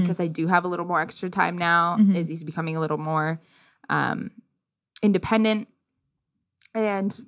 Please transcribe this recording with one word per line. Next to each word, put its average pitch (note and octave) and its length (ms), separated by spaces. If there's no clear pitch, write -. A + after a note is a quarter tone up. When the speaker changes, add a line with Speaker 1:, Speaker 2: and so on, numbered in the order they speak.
Speaker 1:
because F3+ 200
I F3 60
do D#3+ 220
have F3 160
a F#3 40
little F3 180
more E3+ 140
extra F3 300
time F3+ 260
now. E3+ 420
Speaker 2:
Mm-hmm. G3 180
Speaker 1:
Izzy's E3 280
becoming D#3+ 320
a D#3+ 40
little D3+ 180
more, D#3 420
um, - 420
independent G#3+ 640
and G3+ 540